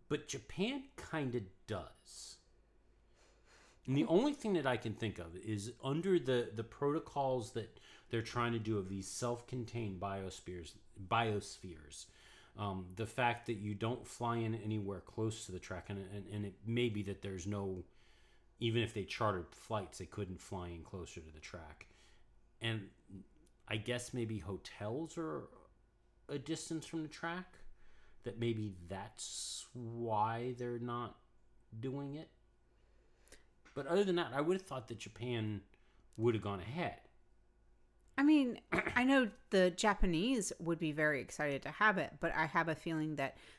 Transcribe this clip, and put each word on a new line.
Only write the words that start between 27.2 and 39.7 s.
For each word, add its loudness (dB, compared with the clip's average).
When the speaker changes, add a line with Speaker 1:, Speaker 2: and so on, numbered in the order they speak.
Speaker 1:
that -6
maybe 0
that's -8
why 0
they're -2
not -4
doing -4
it. -10
But -6
other 6
than 4
that, 0
I 2
would 4
have -6
thought -6
that -8
Japan -2
would 4
have -2
gone -4
ahead. -4
Speaker 2:
I 6
mean, 10
<clears throat> 2
I 6
know 8
the 8